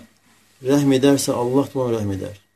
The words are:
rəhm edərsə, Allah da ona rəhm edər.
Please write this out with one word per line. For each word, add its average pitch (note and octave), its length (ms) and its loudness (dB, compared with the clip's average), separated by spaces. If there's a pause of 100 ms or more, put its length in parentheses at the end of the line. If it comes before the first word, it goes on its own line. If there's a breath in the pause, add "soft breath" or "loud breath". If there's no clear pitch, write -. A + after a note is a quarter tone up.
(640)
rəhm C#3 320 2
edərsə, C3+ 400 2
Allah B2+ 320 0
da C#3 120 -8
ona B2 140 -2
rəhm G#2 220 -4
edər. F#2+ 220 -10 (180)